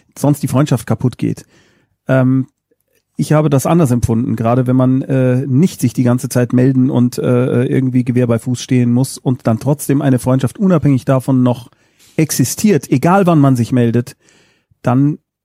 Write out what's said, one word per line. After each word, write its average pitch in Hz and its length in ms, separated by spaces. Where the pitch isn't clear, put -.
sonst 143 260
die 135 60
Freundschaft 139 380
kaputt 120 320
geht. 113 260
Ähm, 131 380
ich - 160
habe 151 180
das 143 160
anders 170 240
empfunden, 117 440
gerade 120 320
wenn 127 100
man, 131 260
äh, 127 440
nicht 147 340
sich 120 120
die 143 120
ganze 123 240
Zeit 123 240
melden 127 380
und, 123 280
äh, 123 460
irgendwie 131 400
Gewehr 120 220
bei 117 120
Fuß 127 220
stehen 123 320
muss 123 260
und - 280
dann 113 140
trotzdem 143 420
eine 127 160
Freundschaft 131 400
unabhängig 151 460
davon 131 380
noch 123 280
existiert, - 720
egal 170 360
wann 170 140
man 139 160
sich 117 160
meldet, 120 440
dann 139 360